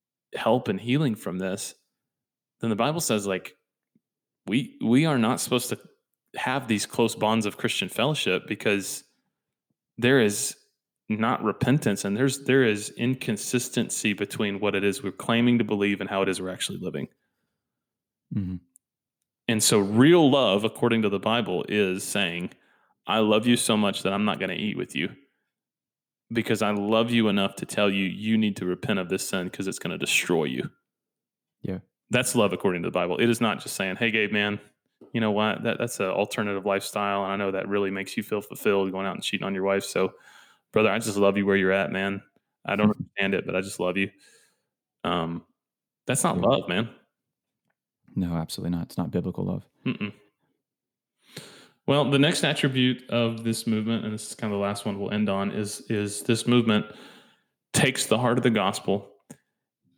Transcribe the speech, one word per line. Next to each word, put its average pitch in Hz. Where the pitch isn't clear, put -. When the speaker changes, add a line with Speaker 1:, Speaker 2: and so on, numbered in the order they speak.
Speaker 1:
help 120
and 98
healing 123
from 92
this." 95
Then 113
the 104
Bible 151
says, 104
like, 92
we, 226
we 123
are 147
not 113
supposed -
to 107
have 127
these 107
close 117
bonds 107
of 101
Christian 101
fellowship 120
because 101
there 123
is 104
not 110
repentance, 110
and 101
there's, 131
there 131
is 107
inconsistency 120
between 101
what 101
it 98
is 101
we're 92
claiming 120
to 113
believe 101
and 98
how 98
it 95
is 90
we're 92
actually -
living. 78
Speaker 2:
Mm-hmm. 92
Speaker 1:
And 110
so 117
real 131
love, 107
according 113
to 104
the 98
Bible, 101
is 98
saying, 87
"I 110
love 107
you 120
so 113
much 101
that 95
I'm 104
not 101
gonna 92
eat 104
with 87
you 73
because 110
I 104
love 110
you 113
enough 98
to -
tell 104
you, 98
you 107
need 107
to 92
repent 92
of 90
this 95
sin 92
'cause 95
it's 92
gonna -
destroy -
you." 64
Speaker 2:
Yeah. 92
Speaker 1:
That's 123
love 104
according 90
to 90
the 87
Bible. 87
It 117
is 113
not 107
just -
saying, 95
"Hey, 113
Gabe, 107
man, 104
you 117
know 107
what? 107
That, 113
that's -
an 95
alternative 101
lifestyle, 101
and 95
I 98
know 98
that 95
really 98
makes 95
you 107
feel 104
fulfilled 98
going 95
out 90
and -
cheating -
on 98
your 95
wife. 98
So, 92
brother, 110
I 110
just 110
love 98
you 101
where 98
you're 92
at, 98
man. 98
I 104
don't 107
Speaker 2:
<laughs> 101
Speaker 1:
understand 98
it, 95
but 92
I 95
just 98
love 90
you." 98
Um, 85
that's 127
not 180
Speaker 2:
Yeah. 175
Speaker 1:
love, 120
man. 107
Speaker 2:
No, 85
absolutely 87
not. 82
It's -
not 87
biblical 92
love. 95
Speaker 1:
Mm-mm. 104
Well, 139
the 139
next 156
attribute 127
of 117
this 113
movement, 110
and 107
this -
is -
kind 107
of 101
the 101
last 101
one 98
we'll 101
end 104
on, 98
is, 104
is 104
this 113
movement 113
takes -
the 107
heart 123
of 123
the 127
gospel 101